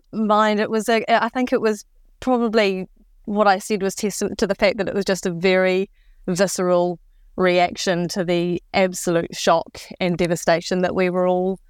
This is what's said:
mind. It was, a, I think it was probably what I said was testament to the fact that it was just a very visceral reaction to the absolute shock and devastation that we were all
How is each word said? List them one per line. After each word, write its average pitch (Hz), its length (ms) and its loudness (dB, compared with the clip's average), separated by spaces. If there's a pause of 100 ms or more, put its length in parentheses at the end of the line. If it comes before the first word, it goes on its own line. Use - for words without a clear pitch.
(140)
mind. 214 480 2
It 214 100 -4
was, 220 160 -2
a, 226 160 2 (200)
I 226 40 0
think 247 240 -4
it 240 80 2
was 214 240 0 (380)
probably 214 680 0 (380)
what 208 220 2
I 190 120 4
said 196 240 -4
was 190 120 -2
testament 208 420 -4
to 208 100 0
the 196 80 0
fact - 220 2
that 190 100 -2
it - 80 -4
was 196 80 0
just 190 220 -2
a 185 60 -2
very 185 580 2 (360)
visceral 180 760 0 (360)
reaction 175 760 0
to 185 160 -4
the 175 360 0 (120)
absolute 180 600 0
shock - 460 0 (200)
and 175 180 -2
devastation 175 640 0
that 180 120 -2
we 185 160 0
were 180 180 0
all 180 320 -2 (100)